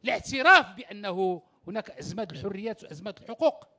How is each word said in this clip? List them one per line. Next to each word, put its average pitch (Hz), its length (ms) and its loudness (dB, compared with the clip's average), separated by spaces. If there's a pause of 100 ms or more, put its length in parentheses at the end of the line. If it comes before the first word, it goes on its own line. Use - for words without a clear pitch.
الاعتراف 269 680 4
بأنه 190 680 -4 (260)
هناك 208 220 -6
أزمة 196 420 -8
الحريات 196 520 -8
وأزمة 175 380 -14
الحقوق - 460 0 (120)